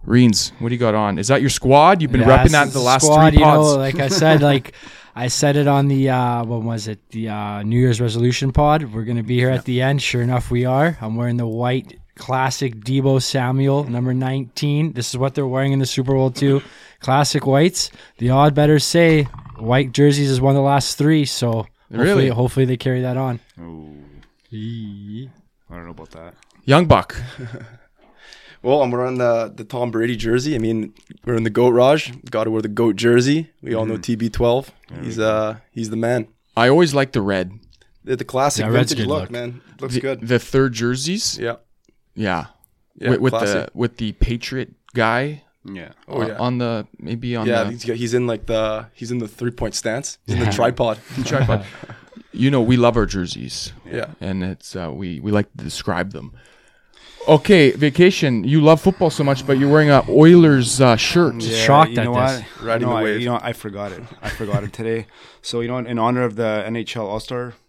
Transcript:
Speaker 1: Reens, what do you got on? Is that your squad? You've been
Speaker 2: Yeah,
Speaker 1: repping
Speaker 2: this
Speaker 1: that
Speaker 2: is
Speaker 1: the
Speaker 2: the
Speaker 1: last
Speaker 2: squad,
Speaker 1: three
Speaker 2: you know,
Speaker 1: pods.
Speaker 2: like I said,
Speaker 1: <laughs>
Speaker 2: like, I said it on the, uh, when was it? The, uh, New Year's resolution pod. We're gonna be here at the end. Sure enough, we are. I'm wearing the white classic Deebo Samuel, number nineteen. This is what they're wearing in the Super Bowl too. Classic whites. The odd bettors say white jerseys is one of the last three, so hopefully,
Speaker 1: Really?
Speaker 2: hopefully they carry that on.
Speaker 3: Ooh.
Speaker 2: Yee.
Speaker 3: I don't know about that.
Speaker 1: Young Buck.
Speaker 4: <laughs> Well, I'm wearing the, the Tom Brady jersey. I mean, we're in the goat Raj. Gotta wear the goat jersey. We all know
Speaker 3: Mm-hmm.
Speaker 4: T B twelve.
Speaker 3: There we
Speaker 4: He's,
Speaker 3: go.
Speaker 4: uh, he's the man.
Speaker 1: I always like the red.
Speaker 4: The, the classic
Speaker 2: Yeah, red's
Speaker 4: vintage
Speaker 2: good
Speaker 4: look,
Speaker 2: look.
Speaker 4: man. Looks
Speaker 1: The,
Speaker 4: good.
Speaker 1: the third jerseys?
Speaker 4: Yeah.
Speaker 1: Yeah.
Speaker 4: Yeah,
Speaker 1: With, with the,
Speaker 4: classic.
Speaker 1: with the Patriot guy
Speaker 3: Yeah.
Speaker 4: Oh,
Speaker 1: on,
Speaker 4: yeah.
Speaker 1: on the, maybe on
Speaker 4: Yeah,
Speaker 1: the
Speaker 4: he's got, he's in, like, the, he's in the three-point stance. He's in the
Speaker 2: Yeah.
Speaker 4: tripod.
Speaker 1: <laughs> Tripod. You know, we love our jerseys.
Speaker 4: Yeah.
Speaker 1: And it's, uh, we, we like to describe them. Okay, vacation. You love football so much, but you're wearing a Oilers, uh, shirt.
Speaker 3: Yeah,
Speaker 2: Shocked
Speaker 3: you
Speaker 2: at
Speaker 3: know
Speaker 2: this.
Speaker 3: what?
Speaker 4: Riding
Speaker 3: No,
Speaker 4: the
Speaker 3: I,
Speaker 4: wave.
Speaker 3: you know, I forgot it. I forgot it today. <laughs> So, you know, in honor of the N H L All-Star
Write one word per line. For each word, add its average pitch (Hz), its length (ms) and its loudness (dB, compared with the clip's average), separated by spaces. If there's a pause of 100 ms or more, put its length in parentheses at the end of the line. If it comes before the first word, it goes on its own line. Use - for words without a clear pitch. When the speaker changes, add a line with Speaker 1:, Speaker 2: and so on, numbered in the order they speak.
Speaker 1:
Reens, 120 540 2
what 120 100 -6
do 120 40 -2
you 120 40 -6
got 113 160 0
on? 104 240 0
Is 101 100 -4
that 131 140 2
your 135 80 0
squad? 151 500 4
You've 143 100 -2
been 123 120 2
Speaker 2:
Yeah, 131 160 8
Speaker 1:
repping 127 60 2
Speaker 2:
this 156 80 0
Speaker 1:
that 147 160 4
Speaker 2:
is 139 40 -8
Speaker 1:
the 139 60 -2
Speaker 2:
the 123 80 0
Speaker 1:
last 131 180 4
Speaker 2:
squad, 156 280 8
Speaker 1:
three 147 60 8
Speaker 2:
you 151 60 8
know, 151 60 8 (100)
Speaker 1:
pods. 147 160 4
Speaker 2:
like 135 240 -2
I 139 80 0
said, 156 340 4
Speaker 1:
<laughs> 143 100 4
Speaker 2:
like, 131 200 -2 (420)
I 123 140 -6
said 143 280 0
it 143 120 2
on 139 200 2
the, 135 200 2
uh, 123 360 0
when 113 200 -6
was 113 240 -6
it? 107 220 -12
The, 110 180 -8
uh, 104 360 -8
New 113 140 0
Year's 123 220 2
resolution 120 500 0
pod. 147 320 2 (120)
We're 110 100 -6
gonna 120 180 -4
be 123 140 -2
here 127 140 2
at 127 160 -2
the 127 160 0
end. 139 200 0
Sure 123 200 -2
enough, 123 280 -2
we 123 140 0
are. 139 380 0
I'm 110 140 -6
wearing 120 200 -2
the 120 100 -4
white 123 520 -6 (180)
classic 131 600 -4
Deebo 131 460 0
Samuel, 135 640 0
number 127 300 -4
nineteen. 135 800 -4
This 120 160 -8
is 127 80 -8
what 131 160 -2
they're 143 120 -2
wearing 135 260 -2
in 139 60 0
the 135 80 0
Super 131 280 -2
Bowl 131 160 2
too. 139 320 0 (380)
Classic 139 460 0
whites. 147 440 2 (280)
The 120 120 0
odd 139 240 4
bettors 147 300 4
say 160 400 4 (340)
white 123 340 0
jerseys 143 380 4
is 127 100 2
one 139 140 4
of - 20 2
the 139 100 2
last 139 300 0
three, 151 300 2
so 113 400 -4 (240)
hopefully, 110 80 -8
Speaker 1:
Really? 135 300 2
Speaker 2:
hopefully 123 360 0
they 123 140 -2
carry 127 240 -2
that 127 160 -4
on. 127 220 -4 (200)
Speaker 3:
Ooh. 78 360 -18 (520)
Speaker 2:
Yee. 107 840 -12 (400)
Speaker 3:
I 82 60 -18
don't 85 80 -16
know 85 60 -18
about 80 220 -20
that. 82 220 -20 (300)
Speaker 1:
Young 156 220 4
Buck. 117 280 2 (240)
Speaker 4:
<laughs> 120 160 -14 (1080)
Well, 139 200 2
I'm 123 80 0
wearing 127 260 -4
the, 117 380 0
the 113 100 -16
Tom 120 260 -6
Brady 113 260 -2
jersey. 123 380 -2
I 123 40 -2
mean, 110 340 -4 (320)
we're 120 100 -4
in 113 100 -2
the 113 60 -2
goat 120 200 2
Raj. 131 420 2 (180)
Gotta 113 200 -2
wear 110 100 -2
the 107 80 -4
goat 107 280 0
jersey. 127 540 2 (120)
We 135 120 -8
all 110 120 -4
know 110 80 -4
Speaker 3:
Mm-hmm. 92 80 -10
Speaker 4:
T 117 140 -4
B 113 120 -4
twelve. 120 420 -2 (200)
Speaker 3:
There 85 100 -16
we 127 60 -10
Speaker 4:
He's, 113 100 -10
Speaker 3:
go. 110 100 0
Speaker 4:
uh, 107 300 -2 (140)
he's 113 180 -8
the 110 80 -8
man. 113 320 -2 (280)
Speaker 1:
I 117 120 4
always 156 240 4
like 135 200 -2
the 110 100 -2
red. 95 360 -4 (460)
Speaker 4:
The, 127 120 -4
the 123 80 -10
classic 131 420 -2
Speaker 2:
Yeah, 110 60 -2
red's 120 200 2
Speaker 4:
vintage 110 140 -4
Speaker 2:
good - 20 -4
Speaker 4:
look, 98 140 -2
Speaker 2:
look. 95 80 -12
Speaker 4:
man. 120 320 -12 (180)
Looks 131 140 -8
Speaker 1:
The, 127 60 0
Speaker 4:
good. 135 280 -6
Speaker 1:
the 123 100 2
third 135 360 0
jerseys? 131 640 -4
Speaker 4:
Yeah. 117 180 -8 (580)
Speaker 1:
Yeah. 90 320 -4 (500)
Speaker 4:
Yeah, - 160 -4
Speaker 1:
With, - 80 2
with 127 120 0
the, 113 60 -2
Speaker 4:
classic. 101 340 -2
Speaker 1:
with 117 240 -6
the 107 160 -8
Patriot - 600 -4 (200)
guy 123 480 -2 (220)
Speaker 3:
Yeah. 95 280 -16 (140)
Speaker 4:
Oh, 139 140 -8
Speaker 1:
on, 110 80 -4
Speaker 4:
yeah. 107 100 -10
Speaker 1:
on 123 200 -4
the, 117 280 -4 (120)
maybe 117 380 -8
on 110 100 -4
Speaker 4:
Yeah, 117 180 0
Speaker 1:
the 104 60 -6
Speaker 4:
he's 117 160 -14
got, 117 100 -4
he's 117 160 -6
in, 123 140 0
like, 110 180 -4
the, 110 480 -4
he's 117 180 -14
in 123 80 -4
the 110 100 -8
three-point 120 460 -8
stance. 120 520 -6
He's 107 80 -4
in 90 60 0
the 113 60 0
Speaker 2:
Yeah. 104 60 0
Speaker 4:
tripod. 117 460 0 (140)
Speaker 1:
<laughs> 127 120 -8
Tripod. 113 400 0 (680)
You 127 180 0
know, 139 100 2
we 123 160 4
love 120 220 4
our 107 80 2
jerseys. 87 680 -8 (180)
Speaker 4:
Yeah. 120 200 -8 (100)
Speaker 1:
And 95 240 -6
it's, - 320 -12
uh, 85 160 -8
we, 82 280 -10
we 95 120 -6
like 104 240 0
to - 80 -14
describe 90 480 -6
them. 69 200 -16 (960)
Okay, 175 440 6
vacation. 143 720 2
You 147 180 2
love 156 180 6
football 185 300 0
so - 120 -4
much, 135 240 -2
but 135 120 2
you're 139 120 2
wearing 151 200 4
a 135 180 6
Oilers, 147 720 6
uh, 123 160 6
shirt. 156 460 0
Speaker 3:
Yeah, 110 220 -2
Speaker 2:
Shocked 143 280 6
Speaker 3:
you 120 60 -4
Speaker 2:
at 113 60 -2
Speaker 3:
know 120 100 -4
Speaker 2:
this. 127 260 -2 (180)
Speaker 3:
what? 110 80 -12
Speaker 4:
Riding 117 220 -2
Speaker 3:
No, 120 60 -2
Speaker 4:
the 113 40 -2
Speaker 3:
I, 110 60 -2
Speaker 4:
wave. 107 160 -2
Speaker 3:
you 120 80 -6
know, 120 140 -4
I 120 100 -8
forgot 101 400 -12
it. 90 100 -16 (200)
I 107 80 -8
forgot 101 340 -4
it 101 80 -10
today. 113 400 -6
<laughs> - 40 -20 (260)
So, 120 180 -6
you 117 80 -6
know, 127 100 -6
in 120 200 -6
honor 123 260 0
of 107 120 -4
the 107 300 -2
N 113 100 -6
H 113 200 -10
L 110 100 -8
All-Star 117 480 -10 (140)